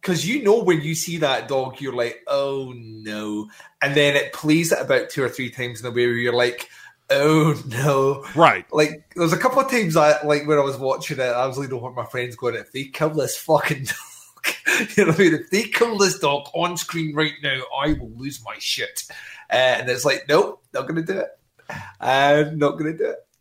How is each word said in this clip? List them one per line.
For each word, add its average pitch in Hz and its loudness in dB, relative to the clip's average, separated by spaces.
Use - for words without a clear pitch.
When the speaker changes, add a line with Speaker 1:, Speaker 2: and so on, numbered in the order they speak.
Speaker 1:
'Cause 165 -2
you 262 -2
know 220 4
when 170 4
you 160 -4
see 170 -6
that 131 0
dog, 131 -4
you're 131 -6
like, 120 -2
"Oh 139 -4
no." 107 -8
And 143 0
then 143 4
it 139 0
plays 160 2
it - 2
about 131 0
two 143 -4
or 127 0
three 123 -6
times 120 -8
in 123 -8
a - -6
way 120 2
where 120 2
you're 120 0
like, 123 0
"Oh 151 4
no." 135 0
Speaker 2:
Right. 123 4
Speaker 1:
Like, 156 0
there 175 0
was 165 4
a 180 0
couple 262 2
of 269 0
times 208 2
I, 151 6
like, 147 0
when 151 4
I - 4
was 135 0
watching 135 -4
it, 131 0
I 123 0
was 131 -4
like, 139 -8
"No, 127 -8
my 120 -8
friend's 123 -8
going, 120 -2
if - -10
they 135 -8
kill 156 -2
this 147 -2
fucking 143 2
<laughs> - -8
dog," - -10
you 202 6
know 165 4
what 156 2
I 202 6
mean? 165 6
If - -6
they 208 0
kill 226 0
this 185 2
dog 143 -2
on 170 -2
screen 160 -6
right 151 0
now, 135 -2
I 147 0
will 117 -8
lose 135 -12
my 104 -12
shit. - -6
Uh, - 0
and 123 2
it's 120 -2
like, 135 0
"Nope, 170 2
not 131 -4
gonna 165 -4
do 190 -4
it. - -6
I'm 147 4
not 143 2
gonna 160 -4
do 156 0
it. - -10